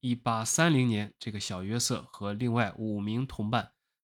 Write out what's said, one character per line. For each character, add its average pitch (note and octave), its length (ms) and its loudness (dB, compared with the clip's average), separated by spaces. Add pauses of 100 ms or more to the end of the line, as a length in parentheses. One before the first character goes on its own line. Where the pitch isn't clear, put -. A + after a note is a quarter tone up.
一 B2 120 0
八 A2+ 300 0
三 E3 300 4
零 B2+ 140 6
年， G#2 320 0
这 A2 120 -6
个 G#2 80 -6
小 F#2 240 -6
约 A2 160 -2
瑟 A2 320 -2
和 G2+ 220 -6
另 A#2 180 0
外 A2+ 260 2
五 G#2+ 220 -2
名 A2 260 -2
同 G#2+ 240 -4
伴， A#2 220 0 (320)